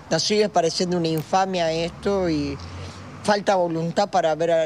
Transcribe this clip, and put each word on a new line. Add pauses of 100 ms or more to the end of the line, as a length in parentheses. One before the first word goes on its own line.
nos
sigue
pareciendo
una
infamia
esto
y (640)
falta
voluntad
para
haber (160)